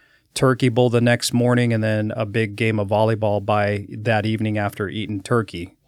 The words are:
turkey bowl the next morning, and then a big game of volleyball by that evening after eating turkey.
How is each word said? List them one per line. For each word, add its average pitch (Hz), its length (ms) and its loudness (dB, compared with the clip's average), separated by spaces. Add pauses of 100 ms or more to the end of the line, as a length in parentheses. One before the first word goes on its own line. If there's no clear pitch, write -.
(340)
turkey 131 340 2
bowl 123 220 4
the 117 100 2
next 120 340 2
morning, 120 380 2
and 110 100 0
then 107 340 -2
a 113 80 -4
big 107 300 -2
game 110 240 0
of 101 100 -2
volleyball 107 560 2
by 104 460 0
that 110 340 -2
evening 110 320 -2
after 101 320 -4
eating 98 320 -8
turkey. 95 540 -4 (140)